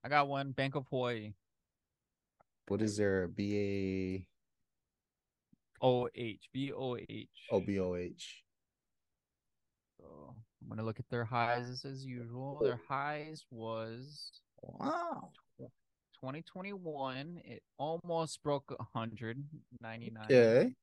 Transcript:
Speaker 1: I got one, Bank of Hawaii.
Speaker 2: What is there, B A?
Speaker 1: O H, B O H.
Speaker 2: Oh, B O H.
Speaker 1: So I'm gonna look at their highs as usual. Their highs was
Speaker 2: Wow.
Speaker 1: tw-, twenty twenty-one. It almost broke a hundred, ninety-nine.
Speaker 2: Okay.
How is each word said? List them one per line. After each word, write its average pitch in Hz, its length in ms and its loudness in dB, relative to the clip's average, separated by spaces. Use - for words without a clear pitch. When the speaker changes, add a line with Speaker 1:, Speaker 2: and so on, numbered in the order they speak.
Speaker 1:
I 127 60 -4
got 143 180 8
one, 139 240 0
Bank 135 220 0
of 139 160 -2
Hawaii. 120 420 0
Speaker 2:
What 101 140 2
is 104 160 2
there, 98 280 4
B 101 300 -2
A? 95 720 0
Speaker 1:
O 123 340 4
H, 110 380 -8
B 135 200 -4
O 123 240 -4
H. 110 200 -10
Speaker 2:
Oh, 104 100 4
B 95 200 0
O 90 140 0
H. - 480 -8
Speaker 1:
So 76 360 -18
I'm 120 60 -16
gonna 110 160 -6
look 110 160 -4
at - 80 -8
their 120 160 -2
highs 120 640 0
as 135 180 -8
usual. 127 580 -8
Their 123 240 2
highs 147 640 -4
was 113 920 -8
Speaker 2:
Wow. 320 680 -4
Speaker 1:
tw-, 127 140 -12
twenty 139 220 -8
twenty-one. 165 1000 -6
It 117 180 -14
almost 165 640 -2
broke 143 360 0
a 110 60 -6
hundred, 117 440 -4
ninety-nine. 113 460 -10
Speaker 2:
Okay. 127 560 10